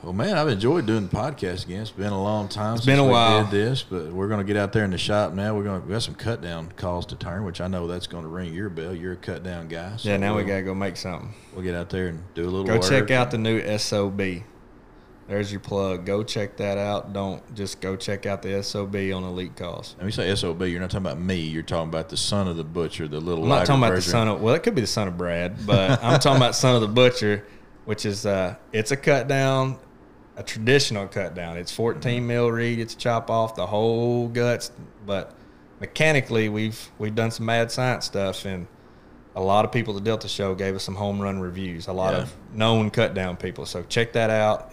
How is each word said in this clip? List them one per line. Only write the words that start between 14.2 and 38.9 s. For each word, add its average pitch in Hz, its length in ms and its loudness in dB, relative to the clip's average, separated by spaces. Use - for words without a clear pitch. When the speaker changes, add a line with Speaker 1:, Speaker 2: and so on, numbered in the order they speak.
Speaker 2:
There's 101 240 -2
your 98 100 -6
plug. 95 460 -2
Go 101 160 0
check 104 340 -4
that 101 220 -2
out. 101 340 -4
Don't 98 300 -4
just 98 280 -8
go 95 140 -4
check 98 280 -6
out 98 160 -2
the 98 140 -4
S 101 220 -4
O 101 100 -2
B 98 260 -2
on 92 120 -4
Elite 90 320 -8
Calls. - 420 -10
Speaker 1:
When 92 80 -6
you 104 60 0
say 92 180 2
S 98 140 2
O 85 100 0
B, 92 140 0
you're 87 120 0
not 92 100 -4
talking 98 160 0
about 71 140 -4
me. 90 200 0
You're 80 240 -2
talking 82 240 -2
about 80 200 -4
the 76 80 -6
son 101 300 0
of 85 100 -2
the 80 80 -4
butcher, 80 440 -4
the 76 120 -6
little 82 220 -2
Speaker 2:
I'm 113 80 4
not 139 160 6
talking 139 160 6
Speaker 1:
lighter 101 120 6
Speaker 2:
about - 20 4
the 92 60 4
Speaker 1:
version. - 100 0
Speaker 2:
son 113 160 4
of, 95 120 0
well, 113 140 6
it 170 80 2
could 226 140 2
be 131 40 4
the 101 60 0
son 104 220 0
of 87 100 -4
Brad, 87 480 -2
but 101 240 6
Speaker 1:
<laughs> 123 140 4
Speaker 2:
I'm 131 160 6
talking 135 200 6
about 117 140 4
son 127 220 6
of 117 60 6
the 104 60 0
butcher, 110 560 4
which 107 220 -4
is, 101 180 -2
uh, 95 300 0
it's 107 200 0
a 135 40 0
cut 135 320 2
down, 135 480 2
a 107 40 -12
traditional 110 680 2
cut 90 260 -4
down. 85 240 -8
It's 87 140 -10
fourteen 120 480 0
Speaker 1:
Mm-hmm. 120 80 -2
Speaker 2:
mil 120 220 2
reed. 117 280 0
It's 113 160 -6
a - 20 -14
chop 117 320 0
off 113 260 2
the 90 120 -4
whole 117 600 2
guts. 120 420 0
But 98 300 -4
mechanically, 117 720 2
we've, 107 500 -4
we've 107 160 -4
done 113 180 0
some 113 120 -8
mad 117 260 2
science 127 360 0
stuff, 98 400 -2
and 92 200 -6